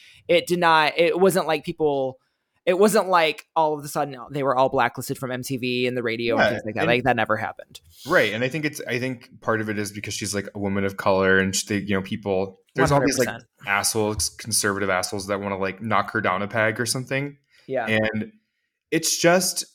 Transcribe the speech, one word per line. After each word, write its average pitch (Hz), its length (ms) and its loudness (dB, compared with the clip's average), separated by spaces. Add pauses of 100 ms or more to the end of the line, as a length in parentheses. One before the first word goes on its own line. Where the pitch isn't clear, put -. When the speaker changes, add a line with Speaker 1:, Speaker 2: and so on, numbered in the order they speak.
(260)
Speaker 1:
it - 220 4
did 175 100 0
not, 156 400 4
it 170 220 4
wasn't 185 260 4
like 156 180 0
people, 143 540 -2 (460)
it 180 160 4
wasn't 202 280 4
like 160 460 2
all 151 240 2
of 139 60 -12
a - 20 -12
sudden 143 300 -4 (160)
they 143 100 -2
were 131 140 2
all 131 120 4
blacklisted 127 480 -2
from 127 140 -8
M 127 140 -6
T 135 120 -6
V 123 300 0
and 123 100 -2
the 120 60 -2
radio 117 320 -2
Speaker 2:
Yeah, 113 80 4
Speaker 1:
and 107 80 4
things 107 160 -4
like 107 80 -6
that. 107 60 -4
Speaker 2:
and 104 80 0
Speaker 1:
Like, 120 160 2
that 123 100 2
never 110 220 0
happened. - 440 -10 (280)
Speaker 2:
Right. 135 240 4
And 113 100 -2
I 131 60 0
think 151 160 -4
it's, 147 240 -6
I 120 100 -2
think 127 420 -8
part 110 200 0
of 107 80 -4
it 104 100 -2
is 101 140 -4
because 104 220 -10
she's, 101 200 -6
like, 98 180 -4
a 104 60 -12
woman 98 260 -2
of 98 120 -4
color 95 420 4
and 95 160 2
she, - 140 -4
they, 104 180 0
you 101 80 0
know, 95 80 0
people, 98 560 -4 (160)
there's 139 160 2
all 139 100 4
these, 131 200 0
like, 117 80 2
Speaker 1:
One 107 60 -8
hundred 113 120 -18 (120)
percent. - 140 -16
Speaker 2:
assholes, 107 580 0
conservative 101 600 -2
assholes 92 380 -2
that 101 120 -2
wanna, 98 180 -4
like, 95 220 -4
knock 104 300 0
her 113 100 -2
down 98 220 0
a 101 60 -4
peg 110 320 0
or 117 60 -2
something. 135 500 -6 (320)
Speaker 1:
Yeah. 123 180 -4
Speaker 2:
And 110 460 0 (580)
it's 160 260 -2
just 180 480 2 (100)